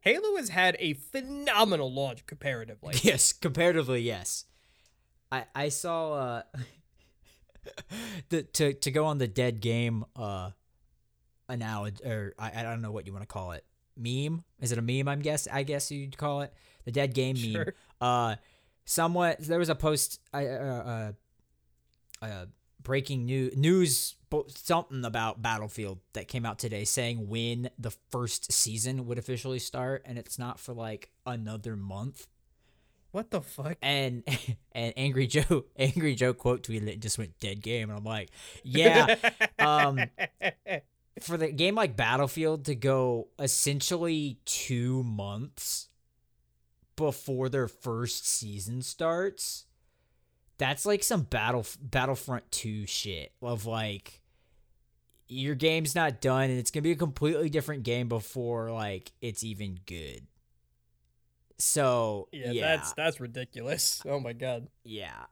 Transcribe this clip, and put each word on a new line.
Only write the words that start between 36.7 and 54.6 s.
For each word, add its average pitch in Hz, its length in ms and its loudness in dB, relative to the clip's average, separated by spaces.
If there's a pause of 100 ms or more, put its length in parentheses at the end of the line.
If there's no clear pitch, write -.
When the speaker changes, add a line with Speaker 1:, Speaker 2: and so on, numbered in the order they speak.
Speaker 2:
it 92 60 -6
and 107 80 -10
just 110 160 -4
went, 98 220 -8
"Dead 101 200 -6
game." 110 300 -4
And 104 80 -8
I'm 101 60 -8
like, 110 260 -6 (340)
"Yeah." 165 560 8
Speaker 1:
<laughs> - 380 2
Speaker 2:
Um, 147 420 6 (1200)
for 170 160 -4
the 160 160 2
game 170 220 4
like 196 200 2
Battlefield 139 720 2
to 147 100 -2
go 127 540 2 (100)
essentially 147 1080 0
two 127 580 0
months 107 840 -6 (1080)
before 131 540 0
their 127 180 2
first 117 580 -4
season 104 560 -4
starts, 175 840 -2 (920)
that's, 139 300 0
like, 202 180 4
some 196 180 2
Battle-, 117 440 0 (140)
Battlefront 131 720 -2
two 107 360 -4
shit 87 460 -6 (100)
of, 120 240 -4
like, 110 560 -4 (1080)